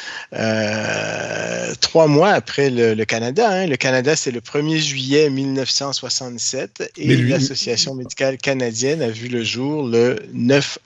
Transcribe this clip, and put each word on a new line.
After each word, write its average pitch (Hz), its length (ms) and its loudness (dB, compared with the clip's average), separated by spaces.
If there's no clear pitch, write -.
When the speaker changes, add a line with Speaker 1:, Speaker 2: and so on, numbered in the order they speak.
Speaker 1:
euh, 110 1500 -4
trois 160 240 4
mois 151 240 6
après 139 400 2
le, 117 240 4
le 110 100 0
Canada, 131 460 0
hein. 190 160 0
Le 139 100 0
Canada, 131 400 2
c'est 143 140 -4
le 120 100 -6
premier 151 380 -2
juillet 143 500 2
mille 135 240 -2
neuf 135 160 -2
cent 139 240 -2
soixante-sept 127 1040 -6
et 143 120 -4
Speaker 2:
Mais 135 80 6
lui 123 140 2
Speaker 1:
l'Association 135 640 -2
médicale 131 440 -4
canadienne 131 640 -2
a 117 80 0
vu 113 180 -8
le 120 140 -2
jour 131 440 -2
le 117 300 4
neuf 123 540 2